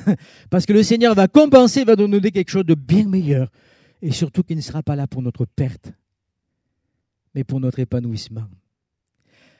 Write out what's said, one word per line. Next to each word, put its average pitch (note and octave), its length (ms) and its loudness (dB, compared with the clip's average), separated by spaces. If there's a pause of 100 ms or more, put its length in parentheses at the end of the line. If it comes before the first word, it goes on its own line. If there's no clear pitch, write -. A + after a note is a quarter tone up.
(160)
<laughs> - 340 -18
Parce F#3 160 0
que G#3 80 0
le G#3+ 100 6
Seigneur A#3 320 2
va G3 120 4
compenser, C4+ 560 6
va A3+ 120 4
nous G#3 120 2
donner G3+ 240 0
quelque F#3 200 -4
chose F#3+ 140 -2
de D#3+ 100 2
bien D#3+ 320 0
meilleur. C#3+ 440 -2 (500)
Et D#3 100 -6
surtout E3 320 -4
qu'il D#3+ 140 -8
ne D3 40 -8
sera D#3 220 -10
pas C#3+ 120 -4
là C#3 120 -6
pour - 140 -10
notre B2 240 -6
perte, - 460 -8 (1400)
mais C3+ 100 -8
pour C3+ 160 -8
notre C3 200 -6
épanouissement. A#2 680 -8 (1160)